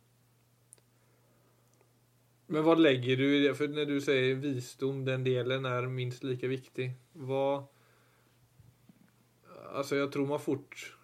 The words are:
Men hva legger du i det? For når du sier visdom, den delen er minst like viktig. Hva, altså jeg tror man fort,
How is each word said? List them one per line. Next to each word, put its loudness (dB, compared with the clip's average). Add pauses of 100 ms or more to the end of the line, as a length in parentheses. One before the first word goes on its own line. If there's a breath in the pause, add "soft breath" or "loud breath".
(2500 soft breath)
Men 0
hva 6
legger 6
du 2
i 4
det? 2
For 0
når -4
du 0
sier 2
visdom, -4
den -2
delen 0
er -2
minst -6
like -4
viktig. -6 (260)
Hva, -2 (2000 soft breath)
altså -2
jeg 0
tror -2
man -2
fort, -6 (100)